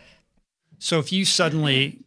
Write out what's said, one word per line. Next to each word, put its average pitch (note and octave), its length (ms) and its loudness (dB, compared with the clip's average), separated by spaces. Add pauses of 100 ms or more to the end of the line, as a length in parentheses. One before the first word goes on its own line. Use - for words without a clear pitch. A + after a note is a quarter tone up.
(800)
So E3 200 0
if C#3 140 -4
you F#3+ 100 2
suddenly D3+ 840 0